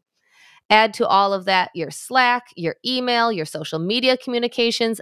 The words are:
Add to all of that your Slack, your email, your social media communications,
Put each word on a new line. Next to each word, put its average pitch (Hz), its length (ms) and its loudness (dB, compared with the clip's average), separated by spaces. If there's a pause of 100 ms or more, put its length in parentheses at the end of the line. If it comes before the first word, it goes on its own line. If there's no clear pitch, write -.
(720)
Add 214 240 4
to 233 140 -2
all 196 240 4
of 190 140 -4
that 190 280 0
your 160 160 -6
Slack, 247 540 0 (100)
your 165 220 -4 (100)
email, 240 460 0
your 160 140 -4
social 156 340 -8
media 247 360 0
communications, 240 840 -2